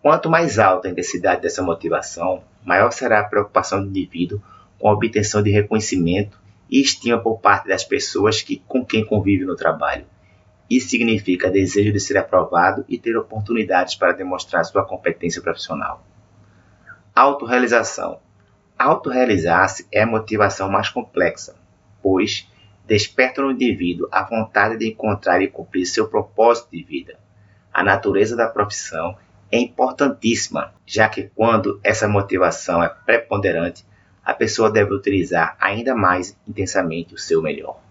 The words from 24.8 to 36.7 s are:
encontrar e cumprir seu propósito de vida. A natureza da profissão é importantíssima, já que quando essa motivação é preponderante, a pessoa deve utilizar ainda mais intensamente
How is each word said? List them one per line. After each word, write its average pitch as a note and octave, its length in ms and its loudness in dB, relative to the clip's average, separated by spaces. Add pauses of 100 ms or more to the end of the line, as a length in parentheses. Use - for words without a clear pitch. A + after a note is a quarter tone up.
encontrar G2 560 0
e G2 60 0
cumprir F2+ 380 -6
seu A2 200 -2
propósito A2+ 640 2
de E2 140 -12
vida. - 340 -12 (560)
A F2 80 2
natureza G2+ 540 2
da A#2 100 2
profissão G2 680 -6 (340)
é A#2 80 2
importantíssima, B2 1120 -2 (140)
já A2 220 2
que - 260 -8
quando G#2+ 480 2
essa G#2+ 240 0
motivação F#2 760 0
é E2+ 80 0
preponderante, F#2+ 1040 -2 (320)
a - 120 -2
pessoa A2 360 2
deve G2+ 220 2
utilizar F2+ 680 -2
ainda A#2 360 -2
mais F2+ 520 0
intensamente F2+ 680 -4